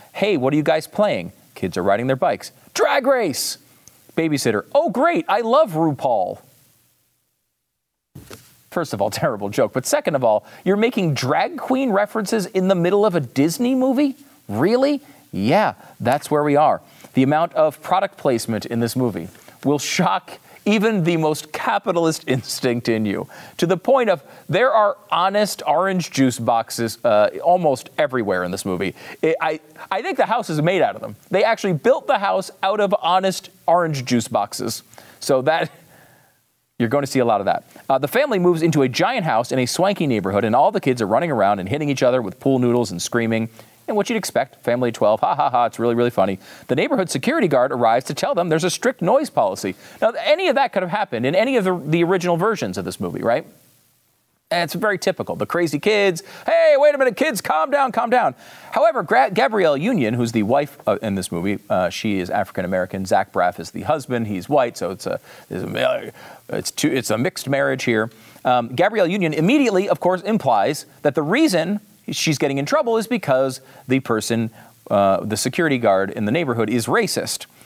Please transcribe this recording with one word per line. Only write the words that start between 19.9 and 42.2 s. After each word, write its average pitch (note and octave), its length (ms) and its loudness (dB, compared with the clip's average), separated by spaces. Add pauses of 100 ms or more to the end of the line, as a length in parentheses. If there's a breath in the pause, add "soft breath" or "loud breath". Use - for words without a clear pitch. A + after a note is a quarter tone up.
even G#3 360 2
the E3+ 120 2
most D#3 340 -2
capitalist E3+ 760 -2
<laughs> - 20 -16
instinct B2 640 -2
in A2 160 0
you, - 200 -4 (300 loud breath)
to F3 100 0
the F3+ 100 0
point A#3+ 340 2
of E3+ 120 -2 (260 loud breath)
there A3+ 220 2
are - 280 2 (120)
Honest G3 560 0
orange F3+ 440 0
juice C3 280 2
boxes, A#2 640 -2
uh, G#2 260 4 (120)
almost D#3+ 540 2
everywhere A2+ 480 0
in F2 60 -4
this F#2+ 160 -8
movie. F#2 280 -2 (280 loud breath)
It, D#3+ 180 2
I, D#3+ 200 -4 (300 loud breath)
I G3+ 120 -2
think F#4 160 -4
the E3+ 80 2
house G#3 240 -4
is D3+ 100 -2
made E3+ 220 2
out G#2 120 2
of - 60 -14
them. A2 160 -12 (140)
They G3 120 2
actually G#3+ 300 0
built B3 340 2
the B3 120 2
house F#3+ 320 -2 (120)
out G3+ 180 0
of G3+ 200 2
Honest F#3 480 0 (180)
orange E3 380 2
juice A#2+ 240 0
boxes. G#2+ 540 -4 (380 loud breath)
So C3+ 220 2
that, D#3 280 0 (540 soft breath)
<laughs> - 540 -20
you're A#2 120 0
going C#3+ 120 2
to C3+ 80 -6
see C3 100 0
a A#2+ 40 2
lot G#2+ 160 2
of F#2+ 60 -6
that. E2+ 180 0 (240 loud breath)
Uh, C3+ 80 4
the C#3 120 0
family B3+ 300 0
moves F3 220 2
into D#3 220 2
a B2+ 60 4
giant F#3+ 360 -2
house B2+ 260 0
in C3+ 80 0
a B2 60 2
swanky F3+ 420 0
neighborhood, G2+ 380 0
and A2 100 0
all D#3 160 4
the G#3 100 -2
kids B2 200 0
are G#2 60 0
running C#3 240 0
around G#2 300 2
and F#2 100 -6
hitting D3 180 -2
each C3+ 140 -2
other B2+ 180 4